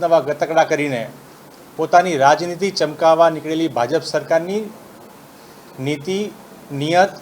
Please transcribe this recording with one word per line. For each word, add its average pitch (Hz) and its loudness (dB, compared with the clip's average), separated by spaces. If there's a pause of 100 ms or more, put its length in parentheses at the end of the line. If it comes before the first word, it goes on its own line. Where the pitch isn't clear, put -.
નવા 165 2
ગતકડા 156 0
કરીને 143 -2 (760)
પોતાની 175 2
રાજનીતિ 175 2
ચમકાવવા 160 4
નીકળેલી 160 -4
ભાજપ 147 -2
સરકારની 170 -2 (1160)
નીતિ, 147 -6 (520)
નિયત 170 0